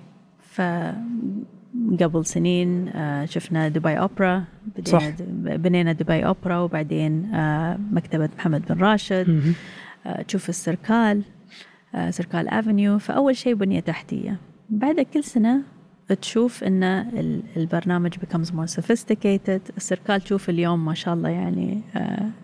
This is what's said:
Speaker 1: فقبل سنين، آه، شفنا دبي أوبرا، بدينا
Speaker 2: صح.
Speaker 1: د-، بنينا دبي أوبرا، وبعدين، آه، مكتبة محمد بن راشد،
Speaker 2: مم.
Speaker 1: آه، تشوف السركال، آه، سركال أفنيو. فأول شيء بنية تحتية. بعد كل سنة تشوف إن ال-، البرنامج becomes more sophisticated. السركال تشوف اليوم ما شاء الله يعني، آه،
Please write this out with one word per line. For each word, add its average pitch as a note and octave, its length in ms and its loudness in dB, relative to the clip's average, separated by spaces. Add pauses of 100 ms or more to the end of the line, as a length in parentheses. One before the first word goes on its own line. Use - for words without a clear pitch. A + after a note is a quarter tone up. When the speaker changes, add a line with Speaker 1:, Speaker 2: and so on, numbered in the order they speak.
(520)
Speaker 1:
فقبل F#3 1700 -2
سنين، F3+ 640 2
آه، D3 380 -4
شفنا D#3+ 420 -2
دبي D#3 320 0
أوبرا، F#3 440 2 (340)
بدينا F3 220 4
Speaker 2:
صح. D3+ 100 -2
Speaker 1:
د-، E3+ 520 -4
بنينا F3 300 4
دبي D#3+ 340 0
أوبرا، F3+ 320 0
وبعدين، D#3 760 0
آه، D#3+ 460 0 (120)
مكتبة G3+ 460 0
محمد D3+ 320 0
بن E3 100 0
راشد، F#3+ 500 2
Speaker 2:
مم. D#3+ 240 4 (520)
Speaker 1:
آه، - 160 -6
تشوف - 280 -6
السركال، G#3 720 0 (760)
آه، F3 140 -2
سركال E3+ 380 -4
أفنيو. G#3 520 4
فأول C4+ 360 2
شيء B3 180 0
بنية G3 260 2
تحتية. - 580 -4 (320)
بعد C4 300 2 (140)
كل D4 100 2
سنة A#3+ 380 2 (600)
تشوف A#3 420 0
إن F#3+ 200 2
ال-، F#3 580 -2 (160)
البرنامج E3+ 560 0
becomes E3 340 -4
more E3 280 -4
sophisticated. G3 840 0 (160)
السركال G3 440 -2
تشوف G3 280 -2
اليوم E3+ 360 2
ما D#3 80 0
شاء E3+ 200 -2
الله E3 160 0
يعني، F3+ 520 -2 (140)
آه، - 340 -2 (140)